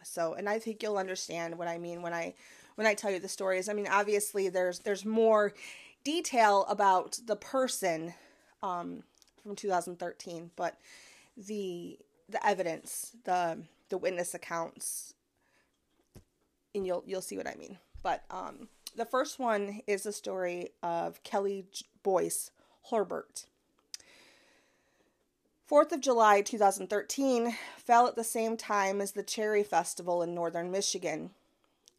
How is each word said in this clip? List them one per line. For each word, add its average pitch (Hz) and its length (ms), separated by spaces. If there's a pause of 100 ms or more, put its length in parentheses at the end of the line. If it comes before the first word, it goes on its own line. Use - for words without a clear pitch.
So, 165 300
and 202 140
I 214 120
think 220 220
you'll 214 160
understand 170 600
what 170 100
I 170 100
mean 170 240
when 170 100
I, 170 220 (400)
when 220 140
I 214 80
tell 208 160
you 185 80
the 180 80
stories. 190 420
I 208 40
mean, 208 140
obviously 202 640
there's, 180 300
there's 196 260
more 220 480 (500)
detail 233 640
about 196 600
the 214 80
person, 175 800 (480)
um, 175 400 (400)
from 208 120
two 202 140
thousand 175 300
thirteen, 170 560
but 170 240 (580)
the, 190 640 (280)
the - 160
evidence, 175 680 (140)
the, 175 340 (300)
the 185 100
witness 175 340
accounts, - 800 (1600)
and 196 140
you'll, 180 180
you'll 185 160
see 190 160
what 190 100
I - 60
mean. - 240 (240)
But, - 300
um, 185 380 (260)
the 226 100
first 269 320
one 208 480
is 196 160
the 214 100
story 180 580 (120)
of 170 400
Kelly 196 500
J-, - 140 (160)
Boyce 170 480 (400)
Herbert. - 560 (2250)
Fourth 302 280
of 320 80
July, 220 400
two 220 160
thousand 196 320
thirteen, 240 640 (220)
fell 247 280
at - 120
the 226 80
same 226 320
time 202 420
as 202 140
the 196 100
Cherry 214 400
Festival 175 580
in 170 140
northern 170 340
Michigan. 180 600 (680)